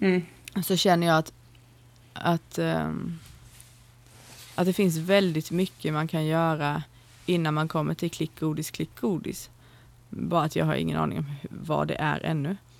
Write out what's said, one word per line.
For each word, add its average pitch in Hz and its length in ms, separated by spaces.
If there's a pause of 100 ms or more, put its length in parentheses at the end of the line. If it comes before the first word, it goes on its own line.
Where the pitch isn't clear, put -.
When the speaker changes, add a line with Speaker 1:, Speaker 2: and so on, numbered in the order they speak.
Speaker 1:
Mm. 185 240 (400)
Speaker 2:
Så 190 100
känner 170 320
jag 160 100
att, 156 160 (800)
att, - 440
ehm, 165 640 (1400)
att 175 100
det 185 80
finns 175 240
väldigt 175 540
mycket 165 420
man 156 140
kan 160 180
göra 156 580 (420)
innan 165 280
man 156 140
kommer 156 260
till 165 180
klickgodis, 156 600
klickgodis. - 760 (600)
Bara 170 340
att 156 120
jag 165 100
har 151 100
ingen 156 220
aning 156 200
om 160 80
hur, 143 260
vad 151 360
det - 80
är 147 300
ännu. 160 320 (220)